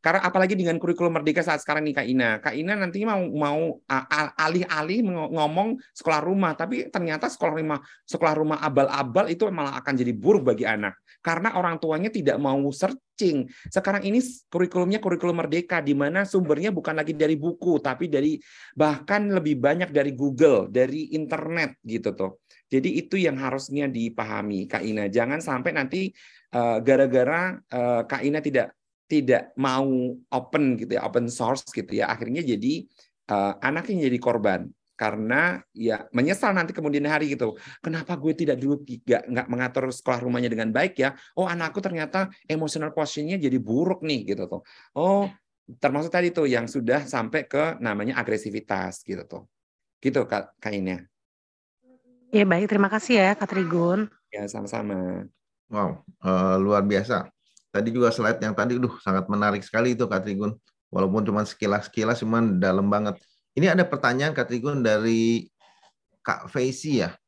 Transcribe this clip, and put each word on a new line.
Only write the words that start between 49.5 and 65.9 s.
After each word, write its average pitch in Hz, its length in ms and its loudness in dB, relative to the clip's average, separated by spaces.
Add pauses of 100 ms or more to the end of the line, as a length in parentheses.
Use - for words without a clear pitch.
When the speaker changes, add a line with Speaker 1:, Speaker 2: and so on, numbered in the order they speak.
Speaker 1:
Gitu, 131 240 2
Kak, - 320 -6
Kak - 80 -6
Ina. 92 320 -4 (1300)
Speaker 2:
Ya, 208 160 6
baik, 190 240 4
terima 202 240 4
kasih 214 320 4
ya, 196 80 6
Kak 208 160 -4
Trigun. 175 640 0 (160)
Speaker 1:
Ya, 104 240 -8
sama-sama. 101 720 -6 (480)
Speaker 3:
Wow, 101 320 -2
eh, 95 560 2
luar 101 240 4
biasa, 101 480 0 (380)
tadi 107 240 0
juga 123 160 4
slide 113 320 0
yang 107 120 -2
tadi, 120 220 0
duh, 123 240 -2
sangat 95 300 0
menarik 101 320 0
sekali 120 320 0
itu, 117 160 0
Kak 95 160 0
Trigun. 104 280 -2 (360)
Walaupun 95 320 2
cuma 104 240 0
sekilas-sekilas, 107 800 -2
cuman 113 320 2
dalam 98 320 2
banget. 104 320 -2 (320)
Ini 175 160 4
ada 180 160 4
pertanyaan, 135 480 0
Kak 123 160 -2
Trigun, 127 320 -2
dari 113 640 2 (720)